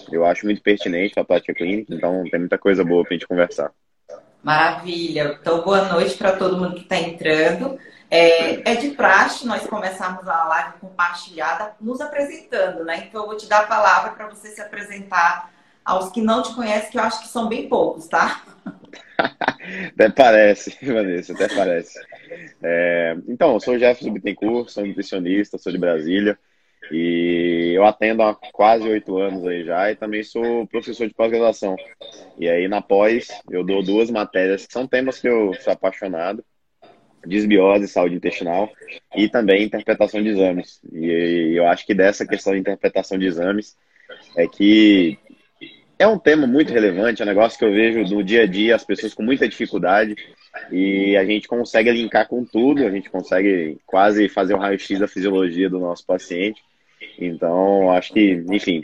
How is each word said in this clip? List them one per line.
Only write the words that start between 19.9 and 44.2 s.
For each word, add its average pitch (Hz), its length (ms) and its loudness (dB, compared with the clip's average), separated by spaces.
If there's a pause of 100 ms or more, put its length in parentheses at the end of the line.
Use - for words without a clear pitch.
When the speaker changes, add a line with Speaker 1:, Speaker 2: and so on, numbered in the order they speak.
Speaker 1:
Até 107 160 6
parece, 107 720 6
<laughs> 127 60 -12
Vanessa, 98 480 -4
até 95 140 -2
parece. 90 520 -2 (640)
É, 85 560 0 (100)
então, 123 260 2
eu 104 60 0
sou 127 160 -4
o 117 40 -2
Jefferson 120 340 0
Bittencourt, 107 560 -4
sou 101 160 -8
nutricionista, 98 720 -4
sou 92 140 -10
de 90 60 -6
Brasília. 90 600 0 (540)
E 85 840 0
eu 98 80 2
atendo 110 400 2
há 107 100 2 (200)
quase 110 340 4
oito 104 300 -2
anos 95 280 -4
aí 87 200 -6
já 90 260 -2
e 110 40 -4
também 107 280 -8
sou 117 440 -4
professor 117 400 -6
de 107 60 -10
pós-graduação. 113 600 0 (640)
E 85 100 -4
aí, 87 200 0
na 104 140 -4
pós, 107 460 2 (220)
eu 90 140 -4
dou 98 200 -2
duas 110 260 2
matérias 98 560 -2
que - 60 -20
são 127 160 -6
temas 127 320 -2
que 123 80 -2
eu 110 320 2
sou 98 140 -2
apaixonado, 95 720 -6 (800)
desbiose, 101 640 4
saúde 90 260 0
intestinal, 90 560 -4 (440)
e - 120 2
também 104 360 2
interpretação 107 580 -2
de 107 80 0
exames. 92 500 0 (140)
E 85 640 0
eu 85 100 4
acho 90 180 0
que 110 80 0
dessa 98 320 2
questão 101 280 -2
de 98 60 0
interpretação 95 580 -2
de 95 80 -2
exames 95 500 -2 (600)